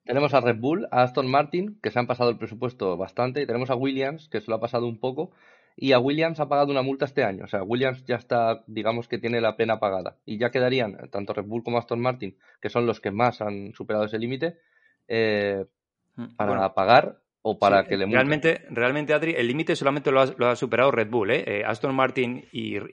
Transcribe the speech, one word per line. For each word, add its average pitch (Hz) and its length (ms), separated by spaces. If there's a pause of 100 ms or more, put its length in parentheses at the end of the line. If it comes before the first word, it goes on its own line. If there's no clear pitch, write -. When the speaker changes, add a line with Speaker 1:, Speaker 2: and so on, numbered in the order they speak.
Speaker 1:
Tenemos 135 280
a 135 80
Red 117 180
Bull, 160 320
a 127 120
Aston 127 260
Martin, 160 520
que - 100
se 123 80
han 120 80
pasado 123 220
el 113 80
presupuesto 107 580
bastante, 123 460
y 135 60
tenemos 120 220
a 131 60
Williams, 135 540
que 110 100
se 107 100
lo 110 60
ha 107 60
pasado 117 260
un 117 120
poco, 131 320 (480)
Y 135 140
a 123 60
Williams 156 400
ha 143 100
pagado 143 220
una 135 100
multa 135 240
este 135 180
año. 98 220
O - 20
sea, 98 160
Williams 127 420
ya 123 100
está, 113 500
digamos 110 420
que 117 120
tiene 117 200
la 110 160
pena 113 240
pagada. 95 460
Y 110 140
ya 120 100
quedarían, 127 460
eh, - 160
tanto 101 220
Red 104 120
Bull 113 180
como 120 140
Aston 117 240
Martin, 123 340 (240)
que 107 100
son 120 180
los 110 120
que 101 120
más 117 300
han 101 340
superado 107 300
ese 110 140
límite, 131 380 (500)
eh, 104 580 (500)
Speaker 2:
Mm, 120 200
Speaker 1:
para 104 160
Speaker 2:
bueno. 98 220
Speaker 1:
pagar 110 480 (220)
o 107 160
para 98 240
Speaker 2:
Sí, - 60
Speaker 1:
que 101 80
le 95 100
multen. 113 100
Speaker 2:
realmente, 147 540
realmente, 135 420
Adri, 160 240
el 120 100
límite 160 280
solamente 139 360
lo 135 100
ha, 131 40 (100)
lo 120 120
ha 123 80
superado 120 340
Red 113 220
Bull, 107 180
¿eh? 131 160
Eh, 104 180
Aston 113 300
Martin 131 580
y, 107 260 (160)